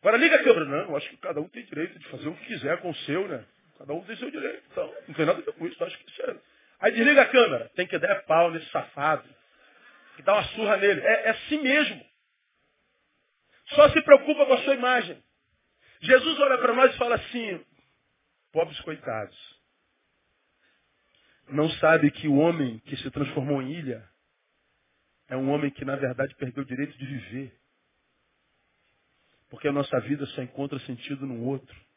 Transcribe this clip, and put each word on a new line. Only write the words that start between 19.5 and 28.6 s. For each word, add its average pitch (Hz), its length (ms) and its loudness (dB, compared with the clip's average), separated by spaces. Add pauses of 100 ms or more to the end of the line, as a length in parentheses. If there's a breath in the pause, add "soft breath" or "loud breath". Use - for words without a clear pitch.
Não 151 220 -2
sabe 156 400 4
que - 160 -8
o 139 100 2
homem 147 480 0
que 143 120 -10
se 135 140 -12
transformou 139 500 -4
em 131 120 -8
ilha 123 340 -12 (1200)
é 131 80 -10
um 135 140 -4
homem 147 220 -2
que, - 120 -14
na 135 120 -6
verdade, 135 400 -6
perdeu 135 280 -10
o 135 40 -12
direito 139 300 -8
de 135 80 -14
viver. 127 540 -14 (1900)